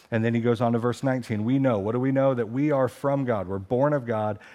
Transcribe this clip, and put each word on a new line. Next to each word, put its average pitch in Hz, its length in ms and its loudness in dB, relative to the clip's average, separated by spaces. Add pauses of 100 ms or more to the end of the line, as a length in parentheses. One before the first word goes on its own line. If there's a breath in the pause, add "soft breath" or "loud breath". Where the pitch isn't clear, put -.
(120 loud breath)
And 113 120 2
then 117 100 2
he 117 60 2
goes 117 200 2
on 120 120 2
to 117 60 2
verse 117 240 -2
nineteen. 120 420 -2
"We 131 140 2
know." 131 200 2
What 101 140 -2
do 123 80 0
we 135 100 0
know? 135 240 2
"That 117 160 -4
we 139 200 0
are 131 180 2
from 139 360 -2
God. 107 240 -2
We're 98 100 -4
born 127 340 0
of 131 140 -2
God, 107 320 -2 (160 loud breath)